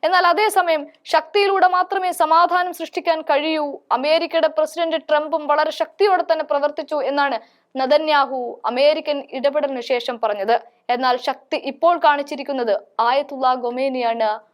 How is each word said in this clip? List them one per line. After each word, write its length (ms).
എന്നാൽ 280
അതേസമയം 480
ശക്തിയിലൂടെ 600
മാത്രമേ 360
സമാധാനം 580
സൃഷ്ടിക്കാൻ 500
കഴിയൂ, 360
അമേരിക്കയുടെ 600
പ്രസിഡന്റ് 420
ട്രംപും 420
വളരെ 300
ശക്തിയോടെ 500
തന്നെ 200
പ്രവർത്തിച്ചു 480
എന്നാണ് 280
നതന്യാഹു 680
അമേരിക്കൻ 460
ഇടപെടലിനു 540
ശേഷം 320
പറഞ്ഞത്. 320
എന്നാൽ 200
ശക്തി 300
ഇപ്പോൾ 240
കാണിച്ചിരിക്കുന്നത് 720
ആയത്തുള്ള 400
ഖൊമേനിയാണ് 640